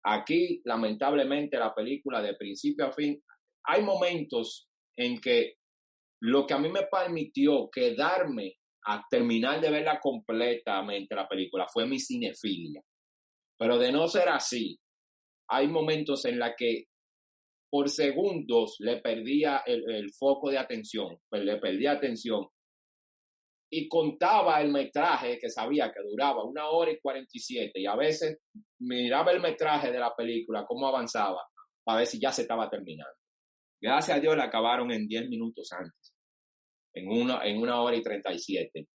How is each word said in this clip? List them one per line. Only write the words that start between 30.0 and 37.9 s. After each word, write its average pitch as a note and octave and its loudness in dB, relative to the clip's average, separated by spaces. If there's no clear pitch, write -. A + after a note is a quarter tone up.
película, A2+ -4
cómo C3 -2
avanzaba, A2+ -2
para A2+ 2
ver A#2 4
si A2+ -6
ya C3 2
se B2 -2
estaba A2+ -2
terminando. D#2 -10
Gracias C#3+ 2
a - 4
Dios D#3 4
la C3+ 2
acabaron A#2+ 2
en G#2+ -2
diez A#2 -4
minutos A3+ -6
antes, - -14
en - -10
una, B2 0
en G#2 -2
una A#2+ 0
hora A#2+ 2